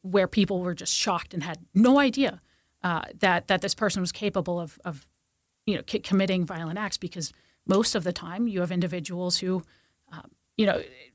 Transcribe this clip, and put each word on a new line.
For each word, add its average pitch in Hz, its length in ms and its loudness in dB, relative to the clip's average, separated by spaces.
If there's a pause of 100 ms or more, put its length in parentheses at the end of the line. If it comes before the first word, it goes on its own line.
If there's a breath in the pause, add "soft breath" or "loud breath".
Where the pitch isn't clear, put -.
where 190 260 2
people 190 340 2
were 180 120 -4
just - 200 -4
shocked - 400 -2
and 170 100 -4
had 165 160 -8 (140)
no 247 260 8
idea, 269 420 2 (400)
uh, 175 200 -2 (180)
that, 180 300 2
that 185 120 4
this 196 140 0
person 202 260 0
was 180 120 -2
capable 185 460 -2
of, 165 260 -10
of, 151 240 -10 (560)
you 202 100 0
know, 135 100 -4
c-, - 140 -4
committing 190 460 2
violent 165 340 -8
acts, 208 180 -4
because 175 360 -8 (320 soft breath)
most 202 280 2
of 180 120 -2
the 175 80 -2
time 196 340 -6
you 190 140 -2
have 175 100 -2
individuals 180 680 -2
who, 185 240 -2 (500 soft breath)
um, - 180 -20 (240)
you 220 100 2
know - 160 2 (340)